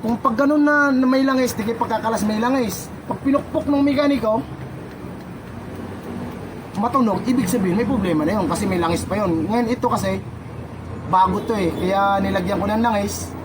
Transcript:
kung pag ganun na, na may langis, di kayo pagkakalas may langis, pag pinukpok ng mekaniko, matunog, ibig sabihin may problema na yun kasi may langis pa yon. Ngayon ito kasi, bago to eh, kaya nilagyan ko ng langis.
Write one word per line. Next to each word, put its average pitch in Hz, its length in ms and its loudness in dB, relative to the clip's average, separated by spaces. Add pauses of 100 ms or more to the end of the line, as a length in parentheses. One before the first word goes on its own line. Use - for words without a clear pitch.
kung 226 160 2
pag 269 240 2
ganun 302 160 4
na, 294 320 4
na 262 160 4
may 269 160 4
langis, 262 320 2
di 202 80 -4
kayo 226 160 -2
pagkakalas 226 400 0
may 214 160 0
langis, 240 560 0 (160)
pag - 160 -4
pinukpok 277 400 0
ng 285 160 2
mekaniko, 269 640 2 (2250)
matunog, 220 480 2
ibig 247 240 2
sabihin 202 320 2
may 247 80 0
problema 185 400 2
na 208 80 2
yun 185 80 2
kasi 180 240 0
may 185 80 2
langis 165 320 0
pa 190 80 0
yon. 175 320 0
Ngayon 233 240 2
ito 247 160 0
kasi, 196 320 -2 (880)
bago 185 400 4
to 220 80 0
eh, 170 160 0
kaya 196 480 2
nilagyan 190 400 0
ko 202 80 0
ng 220 160 2
langis. 208 480 -2 (120)